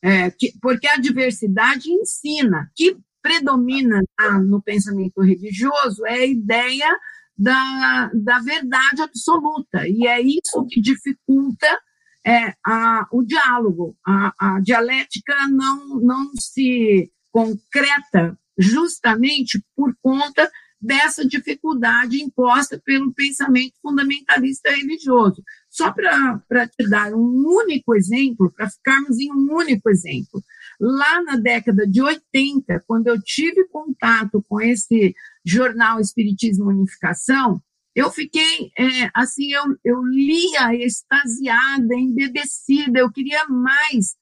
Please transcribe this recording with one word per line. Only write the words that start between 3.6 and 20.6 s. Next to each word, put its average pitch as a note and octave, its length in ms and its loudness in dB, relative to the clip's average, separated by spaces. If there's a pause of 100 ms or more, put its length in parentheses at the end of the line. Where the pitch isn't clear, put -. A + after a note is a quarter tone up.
na, G3+ 200 2
no G3 220 2
pensamento G3 600 -4
religioso G#3 880 0
é A#3+ 140 -2
a C4 40 2
ideia B3+ 640 0 (480)
da, C4 760 0
da A#3 260 0
verdade C4+ 640 -2
absoluta, D4+ 840 -2
e A3 200 2
é A#3+ 120 2
isso C4+ 480 0
que A#3 140 0
dificulta, C4+ 880 0 (580)
é, A3+ 280 2 (120)
a, A3+ 460 0
o B3 120 2
diálogo. A3+ 720 0 (100)
A, G3 340 0
a G3 200 0
dialética B3+ 880 -2
não, C#4 520 -2
não C4 360 0
se A#3 760 0 (200)
concreta A3+ 1040 -2 (200)
justamente A#3+ 1080 0 (120)
por C4+ 260 0
conta C#4 500 0 (300)